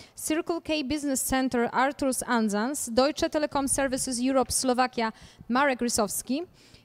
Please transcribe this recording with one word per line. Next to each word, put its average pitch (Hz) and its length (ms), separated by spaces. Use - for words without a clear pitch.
Circle 330 460
K 311 220
Business 277 360
Center 254 540
Arturs 262 520
Anzans, 226 680
Deutsche 285 380
Telekom 294 380
Services 254 540
Europe 254 320
Slovakia 247 580
Marek 262 300
Rysowski, 240 680